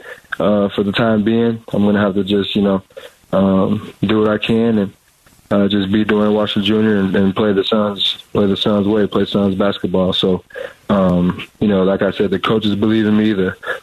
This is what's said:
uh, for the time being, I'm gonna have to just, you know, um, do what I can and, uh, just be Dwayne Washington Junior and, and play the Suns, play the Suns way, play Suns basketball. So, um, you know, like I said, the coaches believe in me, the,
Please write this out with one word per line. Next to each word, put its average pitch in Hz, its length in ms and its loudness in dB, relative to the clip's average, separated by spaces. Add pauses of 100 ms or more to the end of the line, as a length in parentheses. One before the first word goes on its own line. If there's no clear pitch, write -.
(380)
uh, 202 300 2
for 110 140 -4
the 98 100 -2
time 110 300 0
being, 113 400 0 (100)
I'm 101 140 2
gonna 104 140 2
have 101 160 0
to 101 80 0
just, 98 300 -2
you 107 60 2
know, 98 220 2 (500)
um, 98 720 0
do 107 180 2
what 107 80 2
I 107 80 0
can 113 400 0
and, 98 160 -2 (580)
uh, 101 180 2
just 98 220 0
be 107 140 2
Dwayne 104 300 2
Washington 104 300 -2
Junior 107 340 2
and, 95 180 0
and 98 180 2
play 107 200 0
the 95 100 0
Suns, 104 540 -2 (140)
play 104 140 0
the 95 120 0
Suns 104 280 0
way, 107 200 2
play 98 180 0
Suns 101 300 -2
basketball. 95 580 -2
So, 92 320 -2 (460)
um, 90 560 0 (140)
you 107 80 2
know, 95 160 2
like 98 180 0
I 95 80 0
said, 98 200 -2
the 95 80 -2
coaches 107 360 0
believe 110 320 0
in 107 100 2
me, 107 160 2
the, 95 240 -2 (260)